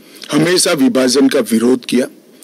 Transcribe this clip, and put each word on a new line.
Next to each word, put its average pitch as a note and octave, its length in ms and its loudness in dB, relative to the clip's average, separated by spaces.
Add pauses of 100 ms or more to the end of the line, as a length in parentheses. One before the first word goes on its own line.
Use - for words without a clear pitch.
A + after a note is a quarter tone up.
(320)
हमेशा F3 400 0
विभाजन C3 560 2
का C#3 120 0
विरोध A#2+ 460 0
किया, B2+ 220 -2 (360)